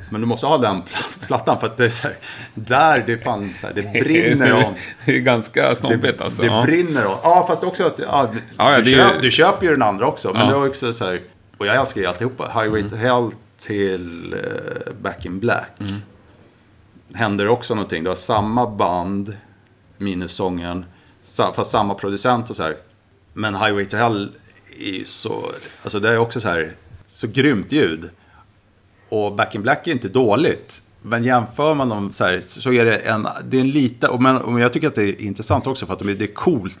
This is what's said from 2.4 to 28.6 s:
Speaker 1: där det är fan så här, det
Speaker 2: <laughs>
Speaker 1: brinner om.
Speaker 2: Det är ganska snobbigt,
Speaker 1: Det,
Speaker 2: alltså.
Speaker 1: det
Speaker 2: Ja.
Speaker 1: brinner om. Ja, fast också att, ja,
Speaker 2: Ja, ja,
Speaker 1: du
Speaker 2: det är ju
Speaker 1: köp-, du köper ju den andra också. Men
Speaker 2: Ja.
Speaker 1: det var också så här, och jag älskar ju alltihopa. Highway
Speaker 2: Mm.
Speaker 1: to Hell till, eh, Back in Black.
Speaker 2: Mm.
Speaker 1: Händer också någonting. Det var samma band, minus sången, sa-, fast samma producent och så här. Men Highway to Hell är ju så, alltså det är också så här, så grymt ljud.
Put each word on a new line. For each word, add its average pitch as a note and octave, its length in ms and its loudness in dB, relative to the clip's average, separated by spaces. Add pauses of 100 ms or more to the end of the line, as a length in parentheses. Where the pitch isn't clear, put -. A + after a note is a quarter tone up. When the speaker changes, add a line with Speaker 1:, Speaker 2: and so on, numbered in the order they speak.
Speaker 1:
där B2+ 520 4
det A#2 60 0
är A2+ 60 0
fan G#2 320 -4 (100)
så - 60 -10
här, - 80 -10
det G2+ 80 -2
Speaker 2:
<laughs> G#2 220 -2
Speaker 1:
brinner - 480 4
om. G#2 220 4 (300)
Speaker 2:
Det C3 120 2
är B2+ 40 2
ganska B2+ 540 2
snobbigt, A#2+ 440 0
Speaker 1:
Det, - 60 -6
Speaker 2:
alltså. - 180 -2
Speaker 1:
det A#2+ 60 4
Speaker 2:
Ja. A2 140 4
Speaker 1:
brinner D3+ 440 2
om. F#2+ 160 -2
Ja, E3+ 260 6
fast E3+ 160 0
också F3+ 220 -2
att, - 120 -2
ja, C3 320 0 (260)
Speaker 2:
Ja, B2 160 6
ja, C3+ 40 6
Speaker 1:
du A#2 60 6
Speaker 2:
det B2 80 6
är C3 140 8
ju - 60 8
Speaker 1:
köp-, - 120 0
du B2 80 4
köper F3+ 360 4
ju D#3+ 60 4
den C3 100 2
andra G#2 240 2
också. B2+ 260 -2
Men A2 100 2
Speaker 2:
Ja. B2+ 100 6
Speaker 1:
det - 60 2
var C#3 100 2
också B2+ 240 -4
så A#2 120 -6
här, F2+ 160 -2 (380)
och G2+ 80 -4
jag A2 100 2
älskar C3 240 -2
ju F#2 60 0
alltihopa. B2 380 -4 (180)
Highway G#2+ 180 0
Speaker 2:
Mm. G2+ 100 -4
Speaker 1:
to G#2+ 60 -8
Hell A#2+ 340 2 (300)
till, F2 720 -4
eh, - 600 -8 (100)
Back G2 240 -8
in F#2 140 -8
Black. G#2+ 300 -2 (100)
Speaker 2:
Mm. G2+ 140 -6 (1200)
Speaker 1:
Händer G2+ 340 0
också A#2+ 260 0
någonting. F#2 280 -4
Det F2 60 -2
var F2+ 80 -2
samma A2 540 0
band, G2 640 -2 (600)
minus F#2 360 -6
sången, F2+ 520 -4 (380)
sa-, A2+ 300 -2
fast G#2+ 180 -4
samma G2+ 240 0
producent A#2 560 -2
och G#2 60 -10
så F2+ 60 -6
här. D#2 140 -4 (560)
Men G#2 220 -4
Highway G2+ 300 0
to G2+ 120 -6
Hell G#2+ 360 0 (480)
är G2+ 120 -8
ju F#2+ 120 -8
så, G#2+ 400 -8 (380)
alltså G#2 180 -6
det G#2+ 100 2
är A2+ 80 4
också A2+ 220 0
så A2 80 -2
här, E2 240 -2 (340)
så - 200 -8
grymt B2 460 2
ljud. F2 380 0 (960)